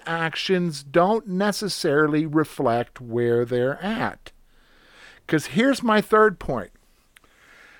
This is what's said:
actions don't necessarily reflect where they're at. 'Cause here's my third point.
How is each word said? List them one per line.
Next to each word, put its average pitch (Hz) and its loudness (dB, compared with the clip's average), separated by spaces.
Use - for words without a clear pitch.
actions 165 -2
don't 175 2
necessarily 165 0
reflect 143 -2
where 120 0
they're 123 -2
at. 190 -6
'Cause 156 0
here's 240 0
my 214 2
third 214 4
point. 113 -6